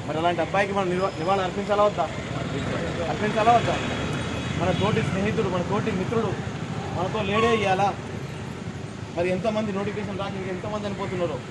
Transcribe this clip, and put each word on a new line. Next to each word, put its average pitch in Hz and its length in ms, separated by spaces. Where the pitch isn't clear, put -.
మరి 151 100
అలాంటి 170 220
అబ్బాయికి 190 320
మనం 196 180
నివా-, 185 280
నివాళులు 185 260
అర్పించాలా 202 380
వద్దా? 202 200
అర్పించాలా 214 420
వద్దా? 220 240
మన 180 100
తోటి 208 320
స్నేహితుడు, 196 460
మన 180 140
తోటి 208 280
మిత్రుడు 196 420
మనతో 190 240
లేడే 220 340
ఇయ్యాలా? 196 380
మరి 175 120
ఎంతోమంది 214 440
నోటిఫికేషన్ 202 460
రాక 196 100
ఇంకా 190 200
ఎంతోమంది 208 380
చనిపోతున్నారో, 180 520